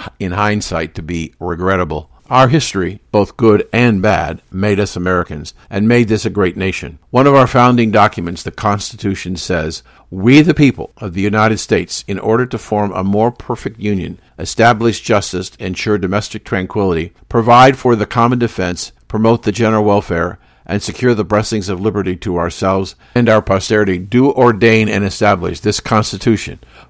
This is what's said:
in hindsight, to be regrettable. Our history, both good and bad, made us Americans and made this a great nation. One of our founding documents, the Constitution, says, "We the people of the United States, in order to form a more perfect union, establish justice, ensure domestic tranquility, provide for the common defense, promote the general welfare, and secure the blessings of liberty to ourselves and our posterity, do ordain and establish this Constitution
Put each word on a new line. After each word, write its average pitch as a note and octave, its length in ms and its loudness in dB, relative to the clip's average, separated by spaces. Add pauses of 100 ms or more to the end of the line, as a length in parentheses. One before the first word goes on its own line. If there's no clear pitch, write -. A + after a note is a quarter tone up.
(200)
in F#2 120 -6
hindsight, G2+ 640 -4
to F#2 80 -10
be E2 380 -8
regrettable. F2 680 -4 (200)
Our B2+ 180 4
history, G2 520 -2 (100)
both G#2 260 0
good G#2+ 360 4
and A2+ 280 2
bad, E2+ 420 -2 (100)
made G2 260 -2
us G2+ 160 -4
Americans F2 600 -4 (140)
and G2+ 200 -2
made A#2+ 200 4
this G#2+ 160 -2
a G#2+ 60 -2
great F#2 260 -2
nation. F#2 420 -6 (120)
One B2+ 160 4
of C#3 80 4
our C3 140 6
founding A#2+ 420 4
documents, G2 520 0
the F2+ 100 -10
Constitution, G2+ 840 -4
says, D#2+ 460 -6 (280)
"We A#2 300 4
the D#3 140 4
people - 440 0
of F#2+ 160 -10
the F#2+ 60 -6
United G#2+ 380 2
States, - 480 -4
in G2 120 -6
order A#2 280 0
to A#2+ 120 -8
form G#2 340 -2
a F#2 100 -4
more G#2 300 0
perfect - 480 -10
union, F#2 380 -6 (200)
establish A2+ 600 0
justice, F#2+ 580 -2
ensure G#2 400 -2
domestic G2 460 -4
tranquility, F#2 680 -4 (160)
provide B2 480 6
for B2 200 2
the G2+ 100 0
common A#2+ 320 0
defense, F#2 540 -4 (160)
promote A2+ 340 0
the G#2+ 100 -2
general A2 320 0
welfare, G2 540 0 (260)
and G#2 160 -4
secure - 320 -2
the G#2 120 0
blessings G#2 440 -2
of F#2 120 -6
liberty G2 340 -2
to F2 240 -4
ourselves F#2+ 560 -2 (220)
and A#2+ 120 2
our A2 140 4
posterity, G2 560 0
do A#2+ 320 2
ordain A2+ 580 4
and G2+ 160 0
establish F#2 540 0
this G#2+ 220 -2
Constitution G#2+ 800 -2 (300)